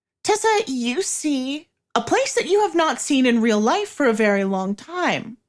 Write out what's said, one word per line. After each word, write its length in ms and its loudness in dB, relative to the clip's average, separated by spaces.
Tessa, 420 2
you 360 -2
see 680 -4
a 60 0
place 340 0
that 140 0
you 120 4
have 140 0
not 260 0
seen 260 2
in 160 4
real 180 2
life 300 0
for 160 -2
a 80 4
very 300 2
long 300 -2
time. 640 -4